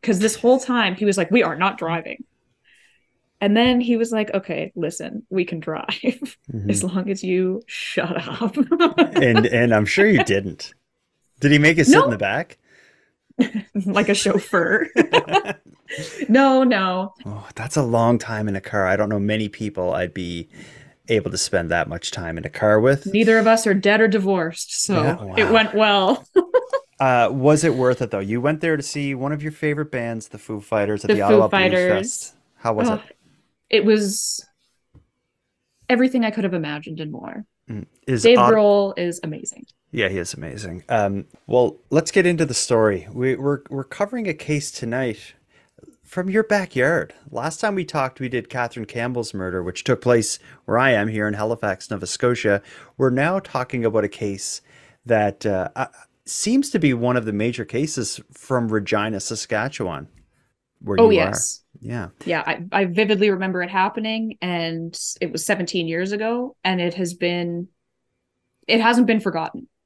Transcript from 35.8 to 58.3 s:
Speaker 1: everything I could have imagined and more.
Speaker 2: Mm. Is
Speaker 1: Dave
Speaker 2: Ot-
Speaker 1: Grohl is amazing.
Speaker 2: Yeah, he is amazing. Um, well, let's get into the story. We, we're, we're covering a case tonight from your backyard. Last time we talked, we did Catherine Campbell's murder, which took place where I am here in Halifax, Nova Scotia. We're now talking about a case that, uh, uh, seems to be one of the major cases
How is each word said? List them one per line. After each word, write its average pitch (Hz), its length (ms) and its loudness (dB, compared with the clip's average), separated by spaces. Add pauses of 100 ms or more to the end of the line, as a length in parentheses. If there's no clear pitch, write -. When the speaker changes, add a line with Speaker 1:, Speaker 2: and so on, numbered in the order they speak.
Speaker 1:
everything 254 380 2
I 220 60 0
could 220 120 -4
have 180 100 0
imagined 156 460 -6
and 156 100 -8
more. - 360 -12 (240)
Speaker 2:
Mm. 107 160 -10 (200)
Is 123 180 0
Speaker 1:
Dave 240 140 10
Speaker 2:
Ot- 233 140 8
Speaker 1:
Grohl 202 460 4
is 175 260 -4
amazing. - 420 -12 (280)
Speaker 2:
Yeah, 101 160 0
he 95 80 -4
is 87 160 -6
amazing. 87 560 -12
Um, 101 380 0 (200)
well, 123 300 2 (120)
let's 160 220 0
get 185 140 4
into 170 200 2
the 127 80 -4
story. 107 600 2
We, 127 240 -2
we're, 143 320 -2
we're 135 160 -8
covering 214 420 -6
a 160 60 -2
case 151 360 -4
tonight 120 640 -6 (680)
from 180 260 -8
your 214 140 2
backyard. 170 720 0 (180)
Last 127 300 -6
time 208 140 0
we 180 100 -4
talked, 135 340 -4
we 131 80 -6
did 120 220 -6
Catherine 120 360 -6
Campbell's 120 480 -6
murder, 92 300 -4
which 90 220 -8
took 127 160 0
place 120 360 2 (280)
where 110 120 0
I 131 140 4
am 104 160 2
here 107 220 -2
in 104 60 -4
Halifax, 107 540 -4
Nova 90 180 -8
Scotia. 117 540 0 (360)
We're 135 120 2
now 151 300 0
talking 127 460 -4
about 107 180 2
a 101 60 -2
case - 520 -8 (440)
that, 107 400 0
uh, 95 320 0
uh, 127 80 -4 (400)
seems 269 440 -2
to - 80 0
be 147 160 2
one 123 240 0
of 110 80 -2
the 110 80 -4
major 113 320 -2
cases 131 540 -6 (120)